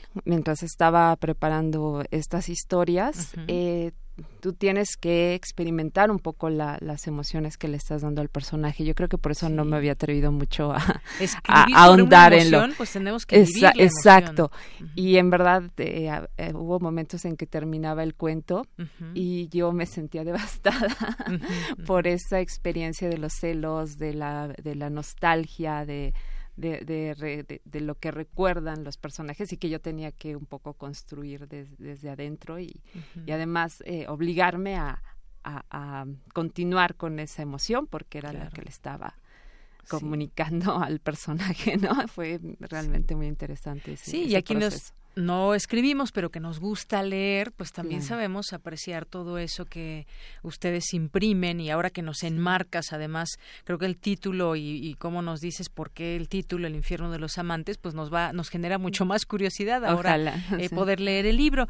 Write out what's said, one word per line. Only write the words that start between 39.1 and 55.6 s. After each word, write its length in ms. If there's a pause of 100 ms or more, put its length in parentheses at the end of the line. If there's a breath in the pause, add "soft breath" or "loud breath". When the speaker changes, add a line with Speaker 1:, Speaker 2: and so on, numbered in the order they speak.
Speaker 2:
Sí. 40 (100)
Speaker 1:
comunicando 800
<laughs> 60
al 160
personaje, 760
¿no? 300
Fue 320 (200)
realmente 560
muy 120
interesante 680
ese, 180
Speaker 2:
Sí, 120
y 40
Speaker 1:
ese 100
Speaker 2:
aquí 160
nos 220
Speaker 1:
proceso. 180 (220)
Speaker 2:
no 400
escribimos, 560
pero 180
que 100
nos 200
gusta 420
leer, 500
pues 220
también 280
Speaker 1:
Claro. 80
Speaker 2:
sabemos 440
apreciar 540
todo 320
eso 260
que 400 (380 loud breath)
ustedes 500
imprimen 640
y 120
ahora 180
que 140
nos 180
enmarcas, 720
además, 460 (240 loud breath)
creo 160
que 80
el 100
título 580
y, 320
y 60
cómo 300
nos 160
dices 300